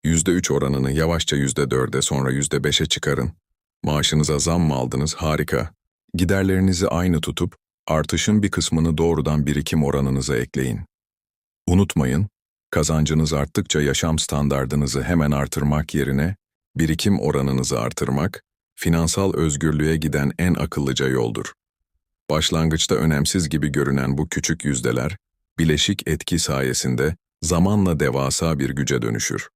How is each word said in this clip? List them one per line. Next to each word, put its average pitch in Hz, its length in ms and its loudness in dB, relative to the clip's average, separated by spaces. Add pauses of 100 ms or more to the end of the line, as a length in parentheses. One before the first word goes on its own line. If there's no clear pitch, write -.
Yüzde 80 260 2
üç 90 200 0
oranını 67 420 0
yavaşça 80 440 0
yüzde 69 340 0
dörde, 65 320 0
sonra 65 280 0
yüzde 69 340 -2
beşe 73 220 0
çıkarın. - 460 -2 (520)
Maaşınıza 76 540 0
zam 85 240 0
mı 76 120 2
aldınız? 64 400 -2
Harika. 76 600 -2 (400)
Giderlerinizi 95 760 2
aynı 85 320 2
tutup, 80 360 -4 (300)
artışın 85 560 2
bir 98 80 0
kısmını 80 480 0
doğrudan 76 480 2
birikim 73 380 0
oranınıza 69 520 0
ekleyin. 60 440 -4 (840)
Unutmayın, 85 600 2 (420)
kazancınız 78 640 2
arttıkça 76 480 -2
yaşam 76 380 0
standardınızı 69 840 0
hemen 76 280 2
artırmak 71 640 -2
yerine, 69 420 0 (400)
birikim 80 440 0
oranınızı 67 600 0
artırmak, 65 600 -2 (320)
finansal 82 600 0
özgürlüğe 76 640 0
giden 73 420 0
en 87 160 2
akıllıca 67 540 -2
yoldur. 58 440 -2 (800)
Başlangıçta 80 640 2
önemsiz 78 540 2
gibi 73 240 -2
görünen 69 460 0
bu 76 100 -2
küçük - 360 -4
yüzdeler, 62 520 -2 (420)
bileşik 78 500 0
etki 80 300 -2
sayesinde 67 800 -2 (260)
zamanla 87 580 2
devasa 69 580 0
bir 65 120 -2
güce 65 320 -2
dönüşür. - 540 -4